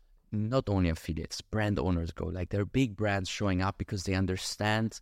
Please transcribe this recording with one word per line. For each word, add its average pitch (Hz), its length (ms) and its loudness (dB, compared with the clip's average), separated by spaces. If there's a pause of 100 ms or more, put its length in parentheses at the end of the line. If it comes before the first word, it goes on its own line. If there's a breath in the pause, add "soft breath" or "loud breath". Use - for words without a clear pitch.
(320)
not 110 360 0
only 95 220 4
affiliates, 82 520 -4
brand 104 360 0
owners 85 340 0
go. - 140 -6
Like, 87 240 -4
there 101 120 0
are 101 40 -2
big 117 300 2
brands 98 340 0
showing 95 320 0
up 98 160 0
because 95 260 -6
they 95 120 0
understand 104 880 0